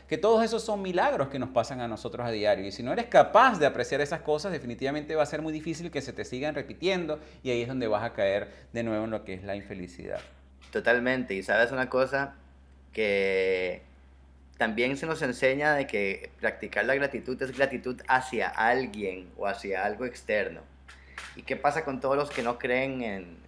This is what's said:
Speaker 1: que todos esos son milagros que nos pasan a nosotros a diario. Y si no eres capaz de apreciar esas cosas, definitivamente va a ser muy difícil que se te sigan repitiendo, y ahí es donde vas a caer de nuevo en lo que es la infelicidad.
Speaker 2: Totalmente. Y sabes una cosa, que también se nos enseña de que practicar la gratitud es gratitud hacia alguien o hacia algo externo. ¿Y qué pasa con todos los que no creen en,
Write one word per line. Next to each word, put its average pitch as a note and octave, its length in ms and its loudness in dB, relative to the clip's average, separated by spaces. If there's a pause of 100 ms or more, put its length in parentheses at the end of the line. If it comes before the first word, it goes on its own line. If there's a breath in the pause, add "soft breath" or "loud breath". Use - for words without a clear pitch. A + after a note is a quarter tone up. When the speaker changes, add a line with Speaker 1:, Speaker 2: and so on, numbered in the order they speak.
Speaker 1:
que D#3 100 -2
todos A3 260 6
esos A3 200 0
son G#3 180 -2
milagros F#3+ 460 2
que C3+ 120 -6
nos B2+ 100 -4
pasan A#2+ 320 0
a A#2 80 -4
nosotros A#2 360 -6
a A#2 60 -2
diario. G#2 340 2
Y G2 60 -6
si A#2 120 -8
no C3 100 -2
eres A3+ 140 -2
capaz G3+ 520 8
de D3 60 6
apreciar B2+ 340 2
esas D#3 220 -2
cosas, D3+ 320 -2
definitivamente C#3 600 -4
va D#3 100 2
a - 20 4
ser D3+ 160 -4
muy D#3+ 100 -4
difícil D#3+ 400 -6
que C#3 100 -4
se B2+ 120 -10
te G#2 100 -6
sigan C#3 320 -4
repitiendo, D#3 640 -2 (240 loud breath)
y C3 60 -2
ahí A#2+ 140 2
es A#2+ 40 -4
donde B2+ 200 -2
vas G#2 160 2
a A#2 100 -4
caer G2+ 340 2 (240 loud breath)
de A#2 120 -2
nuevo A2 200 0
en A2+ 80 -4
lo G#2+ 140 -4
que F#2+ 80 -8
es F#2 100 -10
la G2+ 140 -6
infelicidad. F#2+ 640 -10 (500)
Speaker 2:
Totalmente. B2 640 2
Y - 100 -4
sabes A#2 280 4
una B2+ 180 -2
cosa, C#3 460 0 (580)
que F#2+ 880 2 (760)
también A#2+ 400 0
se D#3 80 -6
nos D#3+ 160 -4
enseña C#3 520 2
de C#3 140 2
que G2+ 520 -2
practicar G#2+ 460 -2
la C3 100 2
gratitud C#3 460 -4
es C3 160 -4
gratitud B2+ 500 -2
hacia B2 400 2
alguien G#2 920 0
o G2+ 100 -4
hacia G2 380 -2
algo G#2+ 200 -4
externo. F#2 560 -2 (760 loud breath)
¿Y - 80 -16
qué C3+ 120 -4
pasa D3+ 300 0
con C3 140 -4
todos C3+ 160 2
los C#3+ 140 0
que B2+ 140 -4
no A#2+ 160 -2
creen C3 420 0
en, F#2 360 -8 (100)